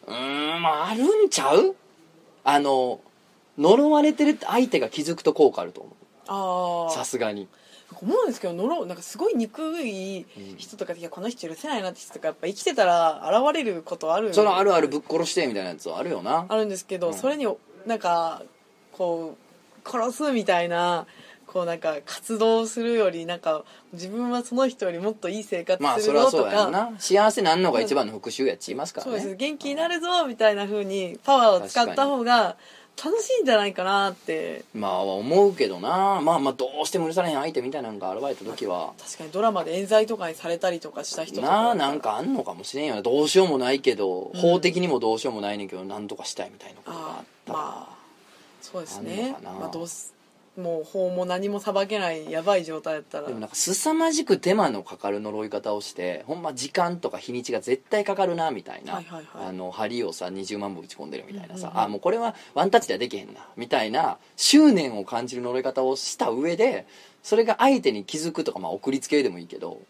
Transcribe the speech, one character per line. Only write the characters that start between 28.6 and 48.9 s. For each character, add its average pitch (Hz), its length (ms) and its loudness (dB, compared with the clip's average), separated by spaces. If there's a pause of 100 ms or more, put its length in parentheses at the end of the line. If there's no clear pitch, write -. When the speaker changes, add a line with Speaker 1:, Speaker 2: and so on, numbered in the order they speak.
Speaker 1:
言 98 60 -6
い 123 40 -6
ま 147 80 -6
す - 80 -14
か - 80 -8
ら - 40 -10
ね。 254 60 -6
Speaker 2:
そ 220 60 -4
う - 20 -4
で 202 120 -6
す。 185 40 -10
元 277 220 -6
気 285 100 -8
に 277 60 -4
な 320 120 -2
る 339 140 -2
ぞ 349 260 2
み 247 100 -6
た 220 140 6
い 208 40 0
な 202 100 -2
風 202 220 -4
に 190 360 -6
パ 277 140 6
ワ 220 240 8
ー - 40 -6
を 190 40 -10
使 240 140 2
っ 208 120 0
た 269 120 4
方 269 180 0
が 240 80 4
Speaker 1:
確 226 140 6
か 165 100 -4 (220)
に。 - 40 -20 (120)
Speaker 2:
楽 427 280 -2
し - 80 -6
い 494 120 2
ん 285 40 2
じ 254 40 4
ゃ 226 60 6
な 202 100 4
い 196 60 -4
か 185 120 -4
な 196 260 2
っ 185 40 -10
て。 160 600 -8
Speaker 1:
ま 104 140 -4
あ、 92 120 0
思 110 460 4
う 190 100 4
け 123 100 2
ど 90 140 -6
な。 185 420 2
ま 165 120 4
あ 160 40 2
ま 139 120 2
あ、 - 20 -6
ど 127 160 -4 (140)
う 156 40 -2
し - 40 -6
て 185 80 -2
も 165 80 0
許 160 80 -4
さ 180 80 2
れ 175 80 0
へ - 20 -2
ん 175 40 -2
相 196 160 -2
手 127 100 -2
み 131 80 -4
た 151 80 -6
い 131 40 -6
な 110 80 -8
の 104 80 -10
が 92 160 -6
現 117 140 -6
れ 131 60 -4
た 95 100 -14
時 113 220 -8
は。 90 260 -4 (100)
Speaker 2:
確 - 160 -16
か 160 60 -12
に 151 60 -14
ド 180 100 -4
ラ 226 100 4
マ 180 140 -2
で 165 140 -6
冤 196 80 -6
罪 214 200 4
と 220 120 -6
か 180 100 -6
に 160 60 -8
さ 165 140 -10
れ 170 100 -2
た 185 120 0
り 175 80 -4
と 156 120 -12
か - 120 -10
し - 140 -8
た 160 80 -6
人 - 120 -10
と - 40 -4
か - 60 -2
だ 160 60 4
っ 202 40 6
た - 20 -
ら。 233 160 4
Speaker 1:
な 151 120 0
あ、 - 20 0
な 147 60 -2
ん 151 60 -4
か 107 160 -2
あ 123 40 -6
ん 240 140 -2
の 175 100 -2
か 95 80 -8
も 87 120 -16
し - 120 -10
れ 147 80 -4
ん - 20 -4
よ 127 80 -4
ね。 104 80 -4
ど 127 200 2
う 151 60 2
し 185 100 6
よ 190 60 8
う 180 40 2
も 147 80 2
な 127 160 2
い 139 80 0
け 123 140 4
ど、 95 400 -2
Speaker 2:
う - 20 -10
ん。 175 40 -6
Speaker 1:
法 175 200 6
的 180 200 2
に 180 80 0
も 131 100 2
ど 113 160 2
う 113 40 -2
し - 60 -8
よ 131 60 -2
う 113 40 -8
も 107 60 -8
な 101 140 -4
い 104 40 -6
ね 101 60 -8
ん 92 40 -12
け 95 80 -12
ど、 92 80 -10
な 101 140 -10
ん 104 80 -10
と 98 100 -10
か - 100 -12
し - 80 -8
た 92 100 -8
い 90 80 -14
み - 60 -20
た - 100 -20
い - 60 -20
な - 100 -20
こ - 80 -12
と 170 60 -10
が - 0 -
あ - 20 -12 (220)
っ - 20 -18 (220)
た - 80 -10
ら。 156 40 -4
Speaker 2:
あ 151 40 -6
ー、 - 20 -8
ま - 260 -12
あ、 - 60 -20 (640)
そ - 180 -12
う 170 40 -8
で 160 60 -12
す - 120 -14